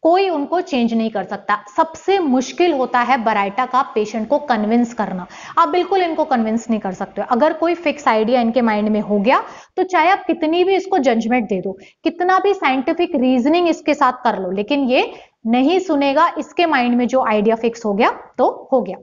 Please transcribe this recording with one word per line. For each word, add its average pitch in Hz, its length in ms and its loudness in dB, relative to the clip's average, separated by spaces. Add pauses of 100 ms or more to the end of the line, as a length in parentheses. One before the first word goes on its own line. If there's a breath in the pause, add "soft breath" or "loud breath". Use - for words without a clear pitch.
कोई 370 260 4
उनको 320 320 -2
चेंज 233 340 -2
नहीं 226 160 0
कर 196 140 -4
सकता। 202 400 -4 (120)
सबसे 330 420 0
मुश्किल 302 540 0
होता 247 280 0
है 240 240 0
Baraita 208 460 0
का 254 120 2
पेशेंट 220 460 -4
को 285 100 2
कन्विंस 233 560 0
करना। 185 320 -6 (320 loud breath)
आप 330 100 4
बिल्कुल 359 340 0
इनको 320 220 -2
कन्विंस 226 460 -2
नहीं 214 100 0
कर 190 120 -6
सकते। 196 300 -8
अगर 269 300 2
कोई 330 220 0
फिक्स 294 340 -2
आइडिया 226 320 2
इनके 226 200 0
माइंड 214 280 0
में 214 120 0
हो 208 180 0
गया 262 240 2 (340 loud breath)
तो 370 60 0
चाहे 359 280 2
आप 381 140 0
कितनी 330 400 0
भी 381 100 2
इसको 370 240 0
जजमेंट 226 500 0
दे 190 120 -2
दो, 190 180 -8 (260 loud breath)
कितना 359 340 0
भी 381 160 2
साइंटिफिक 330 600 -2
रीजनिंग 262 540 2
इसके 311 260 0
साथ 254 180 0
कर 226 260 -2
लो, 185 120 -6
लेकिन 208 300 -2
ये 269 320 0 (340 loud breath)
नहीं 269 320 2
सुनेगा। 311 600 0
इसके 339 280 -2
माइंड 247 300 2
में 247 120 2
जो 262 160 0
आइडिया 214 320 2
फिक्स 226 280 -4
हो 208 80 -2
गया 240 180 2 (280)
तो - 340 0
हो 254 80 2
गया। 196 220 -8